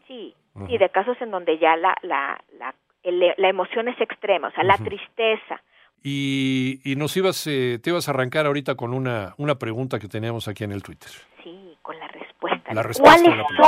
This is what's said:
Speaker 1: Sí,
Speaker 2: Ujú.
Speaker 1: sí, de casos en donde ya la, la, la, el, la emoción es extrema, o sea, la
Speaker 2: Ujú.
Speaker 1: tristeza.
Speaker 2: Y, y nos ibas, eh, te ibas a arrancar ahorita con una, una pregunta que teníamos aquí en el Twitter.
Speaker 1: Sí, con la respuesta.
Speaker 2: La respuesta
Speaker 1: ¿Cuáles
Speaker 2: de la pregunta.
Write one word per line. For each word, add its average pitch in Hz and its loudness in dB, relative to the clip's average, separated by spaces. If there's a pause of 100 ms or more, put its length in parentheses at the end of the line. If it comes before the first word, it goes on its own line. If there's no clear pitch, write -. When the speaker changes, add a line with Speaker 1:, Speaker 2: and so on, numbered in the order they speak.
Speaker 1:
Sí, 214 -18 (180)
Speaker 2:
Ujú. 98 -14
Speaker 1:
sí, 226 -2
de 185 4
casos 214 0
en 226 -8
donde 175 -2
ya 165 4
la, 180 2
la, 139 -6 (160)
la, 127 -14 (280)
el, 175 2
la 190 2
emoción 196 -2
es 247 -8
extrema, 190 -2
o - -8
sea, 165 -2
la 196 4
Speaker 2:
Ujú. 202 -8
Speaker 1:
tristeza. 214 -4 (440)
Speaker 2:
Y, 135 -2
y 139 -4
nos 147 -4
ibas, 190 0
eh, 127 -2
te - -4
ibas 170 -2
a - -2
arrancar 131 0
ahorita 143 0
con 120 -6
una, 120 -4
una 147 -2
pregunta 123 -6
que 98 -12
teníamos 113 -6
aquí 104 -8
en 101 -8
el 98 -8
Twitter. - -20 (340)
Speaker 1:
Sí, 175 -20
con - -16
la 156 -16
respuesta. - -6
Speaker 2:
La 107 -2
respuesta 294 8
Speaker 1:
¿Cuáles 339 8
Speaker 2:
de - 0
la - -2
pregunta. - 4